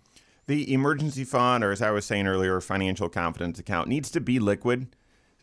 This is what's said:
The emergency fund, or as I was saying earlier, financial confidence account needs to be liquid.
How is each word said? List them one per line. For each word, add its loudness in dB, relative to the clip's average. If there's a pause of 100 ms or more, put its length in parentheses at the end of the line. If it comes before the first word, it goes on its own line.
(460)
The -2
emergency 0
fund, 2
or 2
as -2
I 2
was 0
saying 0
earlier, 2
financial -2
confidence -4
account -4
needs -2
to -2
be 2
liquid. 0 (480)